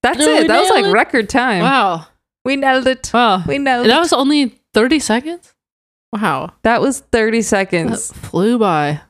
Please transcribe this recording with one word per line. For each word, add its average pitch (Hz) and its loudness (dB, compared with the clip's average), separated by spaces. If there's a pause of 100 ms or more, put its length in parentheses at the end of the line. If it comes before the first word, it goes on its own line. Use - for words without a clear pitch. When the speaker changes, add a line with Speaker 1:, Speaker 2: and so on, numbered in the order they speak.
Speaker 1:
That's 247 0
Speaker 2:
Did 302 4
Speaker 1:
it. 311 2
Speaker 2:
we - 2
Speaker 1:
That 233 2
was, - 2
Speaker 2:
nail 381 2
Speaker 1:
like, 403 0
Speaker 2:
it? - 2
Speaker 1:
record 226 0
time. 240 0
Speaker 2:
Wow. 202 0 (380)
Speaker 1:
We 269 -2
nailed 262 0
it. 262 -4
Speaker 2:
Wow. 226 2
Speaker 1:
We 277 -2
nailed 262 0
Speaker 2:
That 262 4
Speaker 1:
it. 330 2
Speaker 2:
was 339 0
only 277 0 (120)
thirty 254 2
seconds? 294 -6 (600)
Wow. 170 -4 (100)
Speaker 1:
That 226 2
was 269 -2
thirty 226 0
seconds. 190 -2
Speaker 2:
That - -16
flew 214 -2
by. 151 0